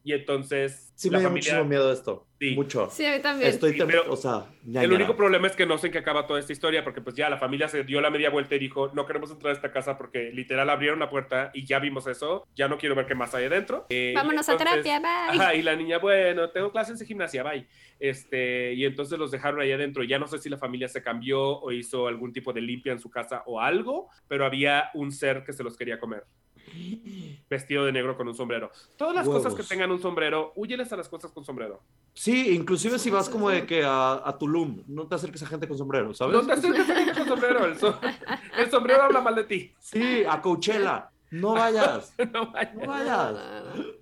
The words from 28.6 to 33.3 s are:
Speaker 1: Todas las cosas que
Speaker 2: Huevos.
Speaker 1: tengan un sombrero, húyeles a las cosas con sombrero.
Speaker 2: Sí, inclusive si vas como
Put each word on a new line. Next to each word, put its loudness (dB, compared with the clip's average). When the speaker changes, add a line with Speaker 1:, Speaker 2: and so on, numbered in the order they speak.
Speaker 1:
Todas -2
las 0
cosas 2
que -6
Speaker 2:
Huevos. -12
Speaker 1:
tengan 0
un 0
sombrero, -2
húyeles -6
a -6
las -10
cosas -14
con -16
sombrero. -10
Speaker 2:
Sí, 2
inclusive 0
si -2
vas 2
como 0